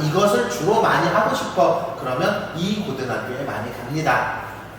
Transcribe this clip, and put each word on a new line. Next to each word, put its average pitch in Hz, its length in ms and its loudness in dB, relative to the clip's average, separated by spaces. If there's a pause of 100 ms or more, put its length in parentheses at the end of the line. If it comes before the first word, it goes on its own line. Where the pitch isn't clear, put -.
이것을 185 460 4
주로 202 320 2
많이 - 260 4
하고 220 260 2
싶어, - 680 2
그러면 147 560 -2
이 196 300 -2
고등학교에 127 600 -4
많이 - 320 -6
갑니다. - 640 0 (380)